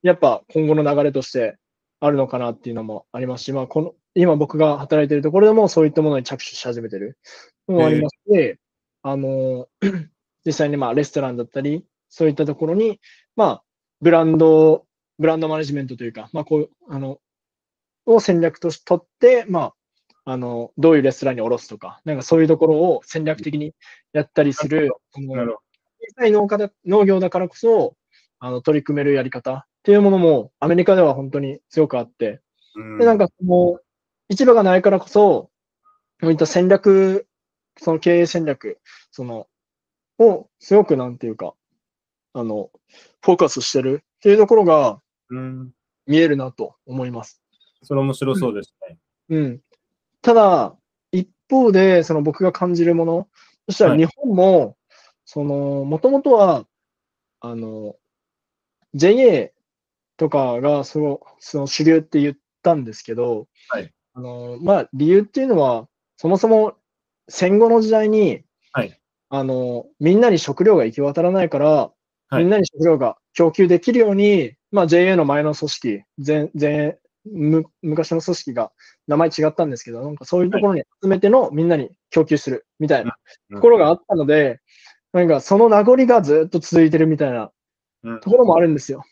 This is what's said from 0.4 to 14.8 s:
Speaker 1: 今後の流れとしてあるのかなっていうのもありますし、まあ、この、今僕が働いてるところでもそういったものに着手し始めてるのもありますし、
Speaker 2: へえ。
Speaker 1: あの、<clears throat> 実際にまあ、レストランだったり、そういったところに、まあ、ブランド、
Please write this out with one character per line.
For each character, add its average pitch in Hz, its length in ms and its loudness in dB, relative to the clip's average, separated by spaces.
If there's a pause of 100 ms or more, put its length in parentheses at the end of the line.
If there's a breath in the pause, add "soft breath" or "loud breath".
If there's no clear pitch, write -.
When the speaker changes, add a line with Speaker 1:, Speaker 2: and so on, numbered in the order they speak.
Speaker 1:
今 156 140 -2
後 151 80 0
の 151 80 0
流 147 220 0
れ 143 80 -2
と 135 100 -6
し - 80 -16
て 110 280 -6 (420)
あ 147 100 0
る 143 60 -2
の 135 100 -2
か 127 120 -8
な 120 140 -6
っ 113 60 -16
て 123 120 -14
い - 20 -12
う 113 40 -10
の 113 60 -10
も 110 300 -14
あ 120 80 -12
り 131 60 -6
ま 123 120 -10
す - 60 -18
し、 135 80 -10
ま 135 100 -6
あ、 127 40 -8
こ 156 160 -6
の、 170 120 -12 (200)
今 175 220 2
僕 147 220 -4
が 151 200 0
働 147 280 0
い - 20 -10
て 147 60 0
る 143 80 -2
と 156 80 -2
こ 190 100 0
ろ 214 80 6
で 220 40 4
も 214 160 2
そ 165 140 2
う 156 40 4
い 147 40 0
っ - 20 -20
た 160 100 -2
も 151 80 0
の 139 80 -2
に 123 60 -6
着 135 180 -12
手 - 80 -16
し - 120 -16
始 120 200 -8
め 113 60 -12
て 95 100 -12
る 107 200 -14 (500 loud breath)
の 180 80 -2
も 160 100 2
あ 156 40 2
り 151 120 0
ま 147 80 -4
す - 80 -20 (100)
し、 208 80 4
Speaker 2:
へ 160 60 2
え。 117 160 -4 (440)
Speaker 1:
あ 139 140 -6
の、 131 520 -6 (120)
<clears throat> - 640 -8
実 160 100 -4
際 147 160 -2
に 147 60 -4
ま 131 120 -4
あ、 117 60 -4
レ 147 100 0
ス - 80 -12
ト 147 80 -4
ラ 131 100 -6
ン 120 60 -10
だ 120 80 -8
っ - 20 -12
た 139 140 -10
り、 147 240 -6 (240)
そ - 180 -4
う - 20 2
い 147 40 0
っ - 20 -8
た 151 120 -4
と 147 100 -6
こ 160 100 -6
ろ 165 80 -4
に、 214 260 -2 (360 soft breath)
ま 220 80 2
あ、 120 180 -4 (380)
ブ 165 100 4
ラ 165 140 4
ン 160 140 0
ド、 156 460 4 (340)